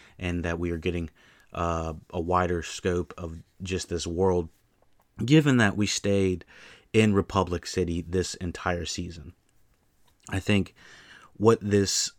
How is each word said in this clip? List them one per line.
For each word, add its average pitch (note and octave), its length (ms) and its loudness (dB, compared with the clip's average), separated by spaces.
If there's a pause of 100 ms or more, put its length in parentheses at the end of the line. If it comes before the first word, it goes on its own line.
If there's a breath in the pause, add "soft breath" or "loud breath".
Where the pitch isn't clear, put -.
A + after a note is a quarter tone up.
(200 loud breath)
and F2 240 -4
that E2+ 160 -2
we F2 100 -2
are E2+ 80 -4
getting, E2+ 320 -4 (420 soft breath)
uh, E2 420 -4 (160)
a F2+ 100 -4
wider F2 420 0
scope F2+ 560 -4
of E2+ 240 -12 (180)
just F#2 280 -6
this E2+ 180 -6
world, F2 420 0 (760)
given C#3+ 320 6
that G#2 200 4
we G2+ 120 2
stayed G2 560 0 (480 loud breath)
in A2 200 6
Republic F2+ 540 0
City E2+ 400 -2
this F2+ 280 -2
entire F2 500 -4
season. D#2+ 480 -10 (960)
I G2+ 100 -4
think G2 380 0 (600 loud breath)
what A2 240 6
this G2+ 580 2